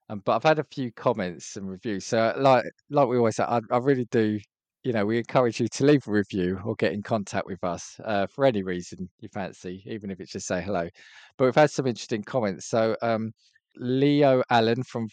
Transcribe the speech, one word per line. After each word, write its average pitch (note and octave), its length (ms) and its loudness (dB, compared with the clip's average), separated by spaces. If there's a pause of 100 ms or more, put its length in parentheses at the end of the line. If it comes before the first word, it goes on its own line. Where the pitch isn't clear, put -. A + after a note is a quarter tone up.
(100)
Um, G#2+ 160 -10
but A#2 100 2
I've A#2 80 0
had D#3 160 4
a C#3 60 -4
few B2 260 -6
comments G2+ 640 -4
and G2 140 -10
reviews. F#2+ 360 -8
So, A2+ 320 0
like, C3 280 6 (260)
like C#3+ 160 4
we B2 100 2
always A2+ 200 2
say, A2+ 80 2
I, A#2 160 0 (100)
I B2 60 2
really B2+ 340 2
do, G#2+ 280 2 (440)
you B2+ 100 -2
know, G#2 120 0
we A2+ 120 0
encourage A#2+ 420 0
you A#2 100 0
to - 160 -2
leave C#3+ 220 4
a G#2+ 40 -6
review F#2+ 540 0
or A2+ 100 -4
get F2 180 0
in G2+ 80 -6
contact G2+ 460 -4
with F#2 160 -10
us, F2 400 -6
uh, G2+ 240 0
for C#3 180 0
any A2 180 2
reason F#2 460 -6 (100)
you G#2+ 140 -16
fancy, F#2+ 540 -10
even G#2+ 240 -10
if F2+ 80 -12
it's - 120 -14
just - 160 -10
say F#2 140 -2
hello. F2 280 -2 (480)
But C3+ 80 2
we've B2 100 2
had D3+ 160 6
some C3 160 -4
interesting A2 360 -4
comments. G#2 440 -4
So, A2 340 2
um, A2+ 300 -2 (460)
Leo C3+ 720 4
Allen A#2 340 4
from A#2 300 -8